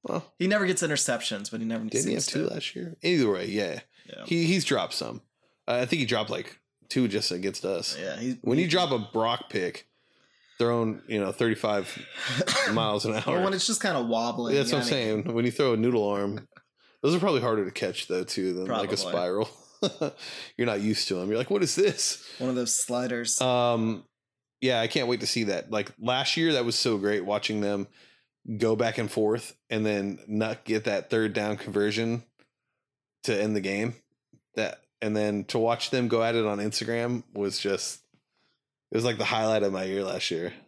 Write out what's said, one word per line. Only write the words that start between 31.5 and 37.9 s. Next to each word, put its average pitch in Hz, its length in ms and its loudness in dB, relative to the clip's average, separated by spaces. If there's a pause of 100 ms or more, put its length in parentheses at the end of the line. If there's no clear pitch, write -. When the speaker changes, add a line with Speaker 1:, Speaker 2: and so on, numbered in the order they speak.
Speaker 1:
conversion 107 640 0 (1000)
to 107 160 2
end 107 160 2
the 104 60 2
game. 101 340 0 (600)
That, - 260 -4 (200)
and 107 140 0
then 104 300 2
to - 140 -2
watch 117 300 2
them 123 180 2
go 113 160 4
at 117 120 2
it 117 100 2
on 104 140 0
Instagram 117 640 -2 (100)
was 101 260 -2
just, - 400 -2 (920)